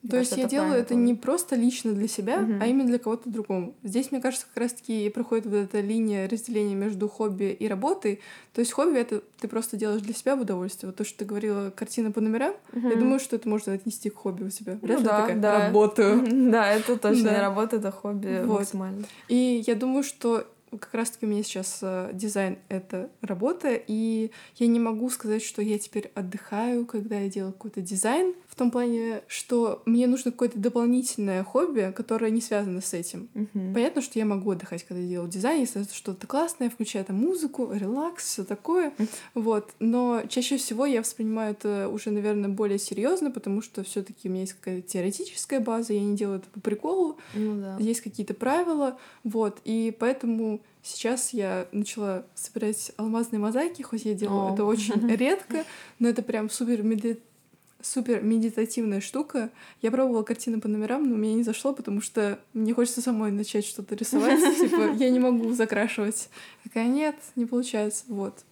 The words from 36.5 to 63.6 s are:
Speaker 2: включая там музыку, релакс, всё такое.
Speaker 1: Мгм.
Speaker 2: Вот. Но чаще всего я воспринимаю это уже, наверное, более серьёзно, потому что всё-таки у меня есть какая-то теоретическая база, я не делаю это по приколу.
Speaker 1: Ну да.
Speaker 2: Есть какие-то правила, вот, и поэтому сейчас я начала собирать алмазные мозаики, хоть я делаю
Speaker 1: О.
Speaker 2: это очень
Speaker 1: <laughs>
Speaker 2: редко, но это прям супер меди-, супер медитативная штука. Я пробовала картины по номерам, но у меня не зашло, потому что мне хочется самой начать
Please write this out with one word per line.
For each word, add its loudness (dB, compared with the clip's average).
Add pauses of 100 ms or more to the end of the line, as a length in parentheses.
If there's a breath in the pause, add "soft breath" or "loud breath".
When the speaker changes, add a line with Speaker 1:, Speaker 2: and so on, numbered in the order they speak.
Speaker 2:
включая -4
там -4
музыку, 0
релакс, -4
всё -6
такое. 0
Speaker 1:
Мгм. 0 (260 loud breath)
Speaker 2:
Вот. 0 (100)
Но 2
чаще 0
всего 0
я 2
воспринимаю -2
это -2
уже, -4
наверное, 0
более 0
серьёзно, 0
потому -2
что -10
всё-таки -8
у -2
меня -2
есть -6
какая-то -8
теоретическая -4
база, 0
я 2
не 0
делаю -2
это -12
по -14
приколу. 0 (180 loud breath)
Speaker 1:
Ну -2
да. -8
Speaker 2:
Есть 0
какие-то -6
правила, 0 (260 loud breath)
вот, -2
и -2
поэтому 0 (220 soft breath)
сейчас -2
я -2
начала -4 (100)
собирать -4
алмазные -2
мозаики, 0
хоть -6
я 0
делаю 0
Speaker 1:
О. 0
Speaker 2:
это 2
очень 2
Speaker 1:
<laughs> 4
Speaker 2:
редко, 0 (340 loud breath)
но 4
это 2
прям -2
супер 0
меди-, 0 (640)
супер 0
медитативная 0
штука. -4 (320 loud breath)
Я 2
пробовала 2
картины -2
по -4
номерам, 0
но 2
у 0
меня 2
не 4
зашло, 0
потому -4
что -2 (140)
мне 0
хочется 0
самой 0
начать -2